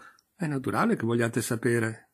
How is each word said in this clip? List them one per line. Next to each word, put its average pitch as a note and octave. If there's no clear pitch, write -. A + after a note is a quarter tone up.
è E3+
naturale C#3
che -
vogliate A#2
sapere. A2+